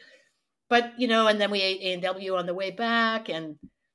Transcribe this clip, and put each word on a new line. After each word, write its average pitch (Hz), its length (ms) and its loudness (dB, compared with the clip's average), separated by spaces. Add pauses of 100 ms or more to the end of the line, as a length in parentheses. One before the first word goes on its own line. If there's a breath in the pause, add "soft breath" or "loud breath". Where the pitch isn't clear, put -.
(680 soft breath)
But, 240 300 2
you 247 80 2
know, 226 200 4
and 214 120 4
then 202 100 2
we 202 120 0
ate 190 200 0
A 185 120 -2
and 175 80 -6
W 190 340 -4
on 175 100 -2
the 180 80 -4
way 190 180 -6
back, 226 580 -2
and 160 260 -8 (400)